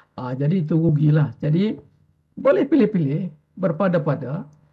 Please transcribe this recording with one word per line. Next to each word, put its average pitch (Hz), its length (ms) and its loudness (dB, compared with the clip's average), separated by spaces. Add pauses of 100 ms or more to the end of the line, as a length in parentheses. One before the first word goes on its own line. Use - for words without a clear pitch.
(160)
Ah, 123 160 -8
jadi 151 320 -2
itu 160 160 0
rugilah. 151 640 2
Jadi 185 320 0 (640)
boleh 381 240 2
pilih-pilih, 190 640 0 (320)
berpada-pada. 165 880 -2 (240)